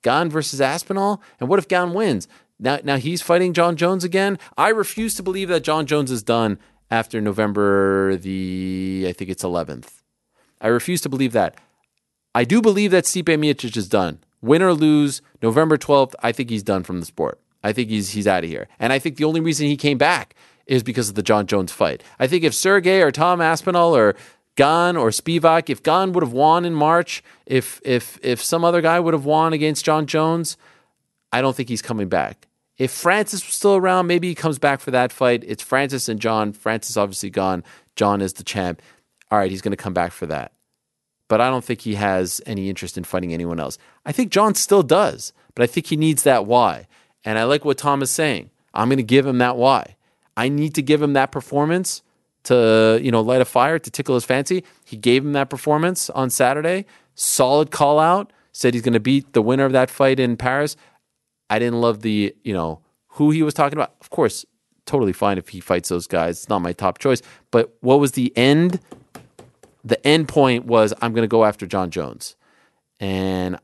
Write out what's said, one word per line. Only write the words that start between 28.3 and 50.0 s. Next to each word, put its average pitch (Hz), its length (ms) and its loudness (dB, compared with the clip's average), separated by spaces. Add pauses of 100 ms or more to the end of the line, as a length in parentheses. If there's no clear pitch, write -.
some 170 220 -2
other 170 180 2
guy 165 180 2
would 165 140 0
have 139 100 -2
won 156 300 0
against 151 300 -2
John 156 220 0
Jones, 160 520 -2 (760)
I 120 80 0
don't 131 160 0
think 123 140 -8
he's 113 120 -6
coming 107 260 -6
back. 85 400 -4 (300)
If 131 140 -2
Francis 202 520 -2
was - 100 -8
still 202 220 2
around, 185 300 2
maybe 175 220 0
he 170 60 -4
comes 147 240 -4
back 139 220 2
for - 120 -10
that 123 200 0
fight. 123 340 0
It's 107 160 -10
Francis 135 460 -2
and 110 100 -4
John. 107 360 -2
Francis 110 420 -6
obviously 101 320 -4
gone. 95 340 -2 (320)
John 101 280 0
is 92 100 -4
the - 100 -16
champ. 87 380 -6 (500)
All 107 80 2
right, 95 120 0
he's 95 100 -8
gonna 101 160 -4
come 98 160 -8
back 87 200 -2
for - 140 -10
that. 73 260 -8 (760)
But 110 140 2
I 127 80 2
don't 127 120 -4
think 117 200 -8
he 107 140 -4
has 92 500 0
any 98 240 -6
interest 92 260 -10
in 92 80 -10
fighting 90 300 -6
anyone 85 260 -6
else. 69 160 -10 (300)
I 151 60 -8
think 233 200 -2
John 208 220 2
still 202 280 2
does, 147 520 0 (200)
but 120 80 0
I 120 40 4
think 160 220 -4
he 160 100 -2
needs 156 240 2
that 120 240 4
why. 107 400 2 (360)
And 110 160 -4
I 113 60 0
like 147 220 0
what 139 100 0
Tom 143 240 0
is 131 100 -4
saying. 131 380 -2 (240)
I'm 113 160 0
gonna 135 140 2
give 131 240 4
him 127 120 0
that 123 200 0
why. 123 380 0 (380)